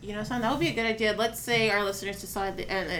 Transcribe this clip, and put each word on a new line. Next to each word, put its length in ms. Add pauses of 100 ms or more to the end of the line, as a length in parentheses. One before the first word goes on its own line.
You 140
know, 80
son, 180
that 100
would 100
be 80
a 40
good 140
idea. 320
Let's 220
say 280
our 160
listeners 360
decide, 360
that, 140
and 300